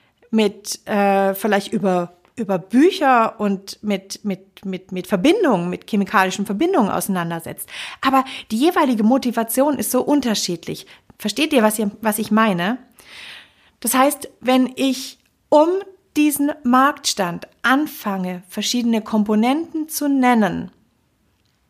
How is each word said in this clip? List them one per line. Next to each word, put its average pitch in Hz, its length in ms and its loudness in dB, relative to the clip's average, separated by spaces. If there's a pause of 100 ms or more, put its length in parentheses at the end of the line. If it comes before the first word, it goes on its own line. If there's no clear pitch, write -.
(340)
mit, 208 540 -2
äh, 196 480 2
vielleicht 202 360 -2
über, 180 460 -2 (180)
über 196 220 -2
Bücher 254 840 2
und 196 440 -4
mit, 196 420 -6
mit, 196 400 -8
mit, 185 260 -10
mit 185 140 -6
Verbindungen, 214 640 2
mit - 180 -8
chemikalischen 196 600 0
Verbindungen 240 420 2
auseinandersetzt. 175 800 -6 (320)
Aber 262 240 2 (240)
die 220 80 -2
jeweilige 262 460 2
Motivation 254 760 0
ist - 140 -6
so 254 100 2
unterschiedlich. 240 840 -2 (320)
Versteht 294 340 -2
ihr, 247 80 4
was 214 160 2
ihr, 208 140 -2 (100)
was 214 160 -2
ich 214 140 -6
meine? 214 480 2 (1040)
Das - 100 -2
heißt, 277 360 2 (100)
wenn 254 380 2
ich 262 420 -4 (300)
um 302 180 6 (480)
diesen 294 380 2 (100)
Marktstand 247 840 0 (140)
anfange, 190 840 -2
verschiedene 226 540 -2
Komponenten 240 880 0
zu - 180 -4
nennen, 226 640 2 (1000)